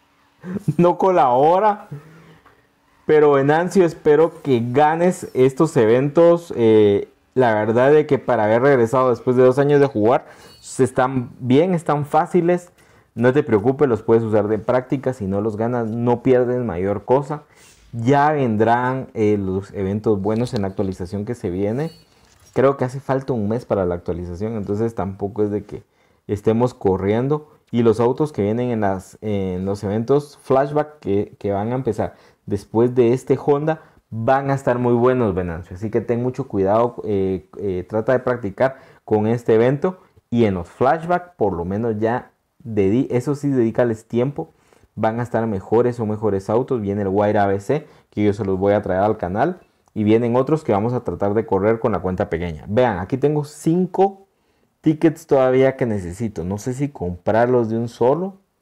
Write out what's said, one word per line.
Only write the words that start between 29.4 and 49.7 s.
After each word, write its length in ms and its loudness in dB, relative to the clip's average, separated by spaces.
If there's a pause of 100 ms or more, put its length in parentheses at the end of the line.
los 200 -6
eventos 580 -2
flashback 560 -2
que, 400 -4
que 140 -6
van 200 -4
a 40 -4
empezar 400 -6 (300)
después 480 -2
de 180 4
este 280 -2
Honda 420 -2 (280)
van 400 -2
a 40 0
estar 240 -2
muy 160 2
buenos, 400 2
Venancio. 420 -8
Así 120 -8
que 120 -2
ten 200 -4
mucho 280 -6
cuidado, 560 0
eh, 440 -4 (100)
eh, 300 -6
trata 240 -2
de 60 2
practicar 600 -4 (260)
con 240 0
este 260 0
evento. 440 0 (320)
Y 160 2
en 80 0
los 140 -6
flashback, 680 -2
por 160 0
lo 120 -4
menos 340 -4
ya, 340 -4 (320)
dedi-, 460 0
eso 260 -2
sí, 120 -4
dedícales 600 0
tiempo. 440 -4 (440)
Van 240 -2
a 20 -2
estar 240 -2
mejores, 480 0
son 140 -4
mejores 420 -4
autos. 300 0
Viene 220 -4
el 60 -2
Wire 300 2
A 80 2
B 140 -2
C, 260 -4 (240)
que 140 -2
yo 80 2
se 120 -6
los 140 -2
voy 140 2
a 100 2
traer 200 -2
al 140 0
canal. 440 -4 (340)